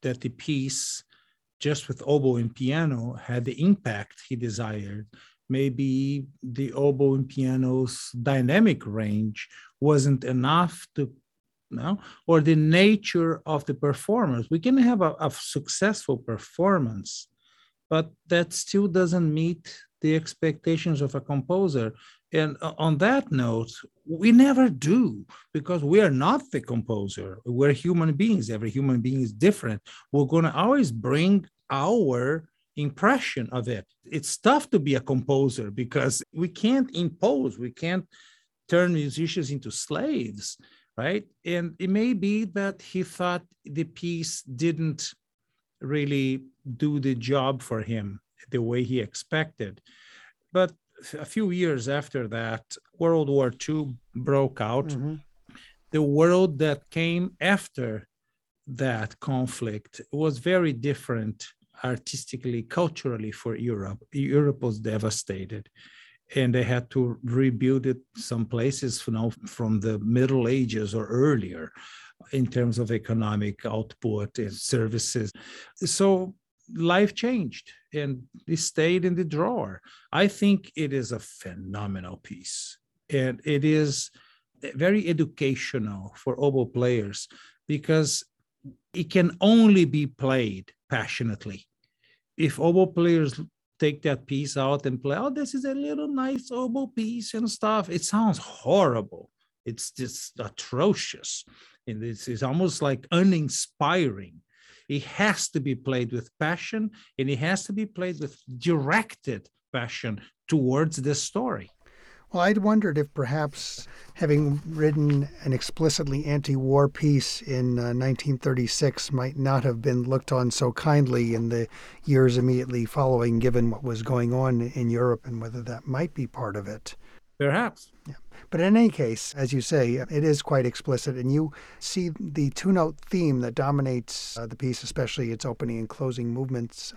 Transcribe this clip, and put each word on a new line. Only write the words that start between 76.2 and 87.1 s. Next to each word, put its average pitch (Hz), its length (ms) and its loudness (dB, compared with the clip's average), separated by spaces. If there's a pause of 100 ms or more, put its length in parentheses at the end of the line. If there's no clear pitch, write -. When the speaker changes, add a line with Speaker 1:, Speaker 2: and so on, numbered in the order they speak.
Speaker 1:
life 180 400 2
changed 226 580 -4 (220)
and 139 280 -4 (240)
it 160 120 -2
stayed 170 480 0
in 180 80 0
the 180 100 0
drawer. 151 560 -2 (320)
I 185 160 4
think 202 480 2
it 147 160 -2
is 123 200 -4
a 110 60 -4
phenomenal 95 1000 -10
piece, - 580 -12 (320)
and 131 360 -2
it 147 200 0
is 151 460 2 (640)
very 180 340 2
educational 131 1080 -2
for - 240 -6
oboe 135 280 2
players 117 600 -2 (400)